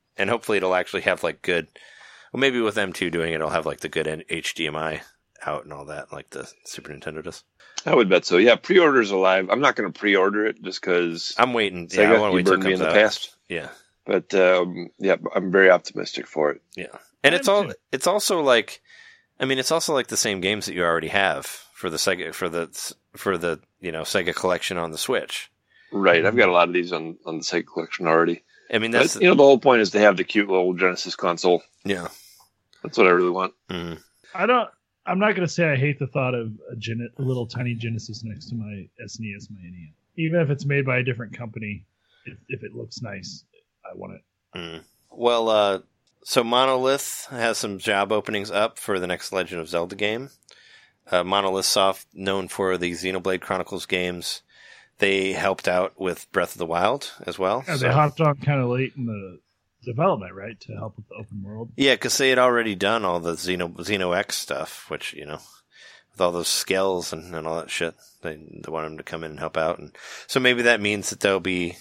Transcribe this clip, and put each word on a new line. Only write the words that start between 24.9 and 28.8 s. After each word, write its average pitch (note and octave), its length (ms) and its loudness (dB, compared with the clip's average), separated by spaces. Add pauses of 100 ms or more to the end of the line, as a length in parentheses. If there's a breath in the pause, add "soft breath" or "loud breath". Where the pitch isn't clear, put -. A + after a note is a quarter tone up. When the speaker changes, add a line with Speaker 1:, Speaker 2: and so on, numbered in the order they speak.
Speaker 1:
the D#2 60 -10
Switch. - 520 -4 (420 soft breath)
Speaker 2:
Right, F2 320 4
I've G#2+ 120 2
got G#2+ 120 6
a F2+ 40 4
lot F2 160 6
of F2 60 -2
these F2+ 180 -2
on, E2 340 -6
on E2 100 -6
the D2+ 80 -8
Sega E2+ 220 -2
collection E2 400 -6
already. E2 360 2 (300 soft breath)
Speaker 1:
I A#2 60 2
mean, A2+ 140 -2